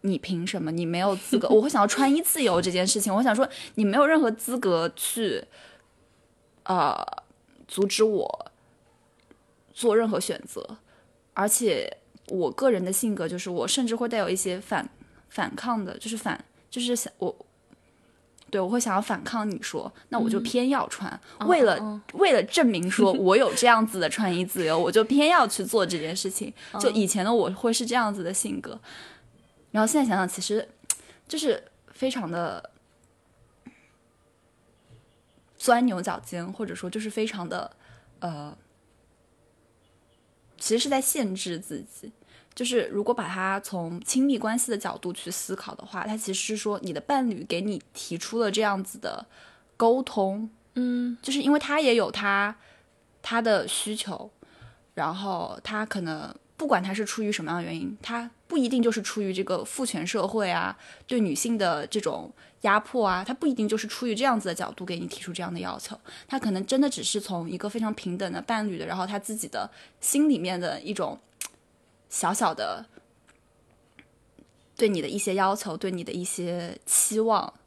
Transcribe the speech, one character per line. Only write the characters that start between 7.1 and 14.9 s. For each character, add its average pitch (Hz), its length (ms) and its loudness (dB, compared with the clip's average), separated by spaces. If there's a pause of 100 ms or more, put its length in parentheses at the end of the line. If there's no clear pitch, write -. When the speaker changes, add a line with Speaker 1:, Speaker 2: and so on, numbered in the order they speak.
Speaker 1:
阻 196 180 2
止 208 180 2
我 - 480 0 (1200)
做 220 220 4
任 226 140 4
何 208 100 2
选 - 280 -4
择。” - 300 -12 (560)
而 202 140 2
且 208 500 2 (300)
我 175 240 2
个 262 200 4
人 190 120 4
的 185 100 0
性 214 200 2
格 175 140 -2
就 175 100 -4
是， 185 120 -6
我 175 180 0
甚 247 180 2
至 226 100 0
会 233 120 -2
带 233 120 -2
有 180 100 0
一 185 60 2
些 185 240 -2
反， - 280 -4 (420)